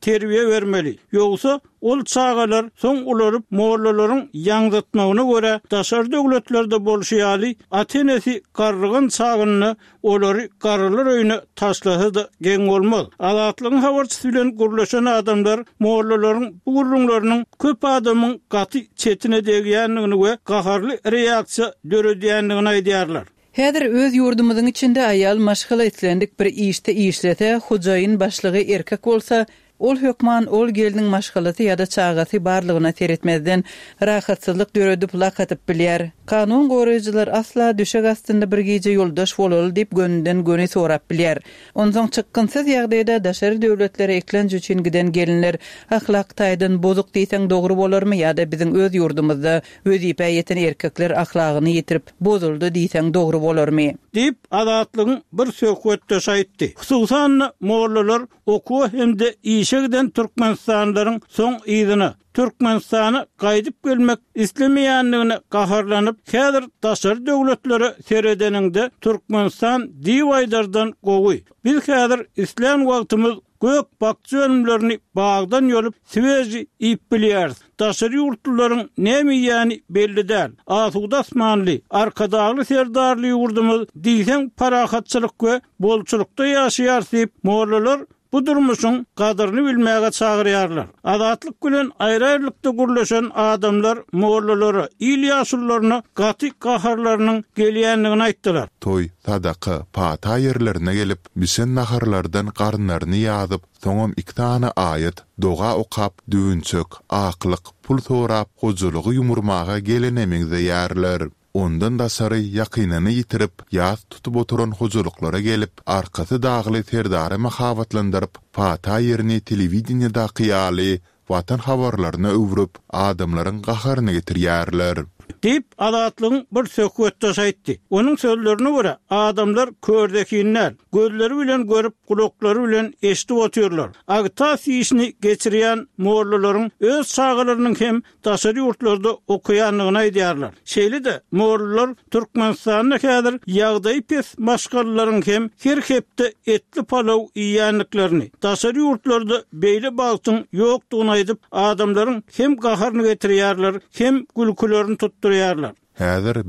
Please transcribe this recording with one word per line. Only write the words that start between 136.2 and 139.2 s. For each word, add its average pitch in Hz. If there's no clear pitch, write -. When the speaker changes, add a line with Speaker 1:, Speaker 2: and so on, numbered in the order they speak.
Speaker 1:
öz 262
çagalarynyň 240
hem 233
daşary 214
ýurtlarda 220